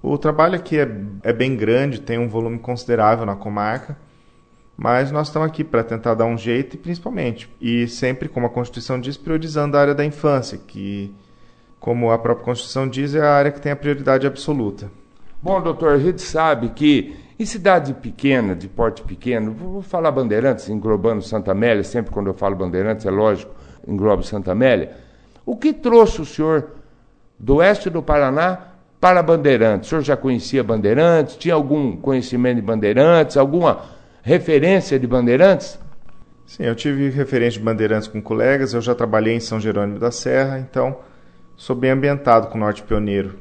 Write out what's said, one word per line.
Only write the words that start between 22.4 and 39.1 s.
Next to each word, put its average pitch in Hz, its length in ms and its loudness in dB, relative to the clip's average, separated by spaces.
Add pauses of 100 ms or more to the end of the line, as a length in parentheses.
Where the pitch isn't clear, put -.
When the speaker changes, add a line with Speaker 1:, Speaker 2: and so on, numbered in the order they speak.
Speaker 2:
Bandeirantes, 95 480 -2
é 98 60 0
lógico, 104 440 0 (320)
englobo 98 360 0
Santa 98 300 -6
Amélia. 110 440 2 (480)
O 233 140 -6
que 302 160 0
trouxe 226 480 4
o - 20 -6
senhor 156 460 -2 (680)
do 131 180 4
oeste 196 340 4
do 160 120 -4
Paraná 151 680 0 (300)
para 180 240 6
Bandeirantes? 135 680 4
O - 20 -8
senhor 156 120 0
já 139 140 2
conhecia 131 460 -2
Bandeirantes? 120 760 2
Tinha 170 180 0
algum 143 420 0
conhecimento 123 600 0
de 110 60 -2
Bandeirantes? 117 760 4
Alguma 139 420 2 (420)
referência 156 760 2
de 127 80 0
Bandeirantes? 127 720 4 (680)
Speaker 1:
Sim, - 200 -12
eu 117 100 0
tive 139 340 -2
referência 127 500 0
de 107 60 -8
Bandeirantes 110 440 0
com 107 120 -8
colegas, 117 540 0
eu 117 80 0
já 117 120 0
trabalhei 110 400 0